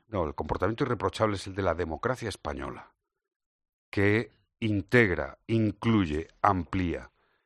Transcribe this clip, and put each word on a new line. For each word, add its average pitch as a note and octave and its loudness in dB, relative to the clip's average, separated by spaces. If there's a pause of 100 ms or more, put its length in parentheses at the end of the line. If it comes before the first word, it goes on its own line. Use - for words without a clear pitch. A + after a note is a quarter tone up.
No, F#2+ 0
el C#2+ -4
comportamiento F#2 -2
irreprochable G#2+ 0
es - -8
el F#2+ -10
de G2 -4
la E2+ 2
democracia F2+ -4
española, C2+ -10 (960)
que G#2 2 (300)
integra, G2+ 2 (100)
incluye, G#2 0 (140)
amplía. F2+ 0 (340)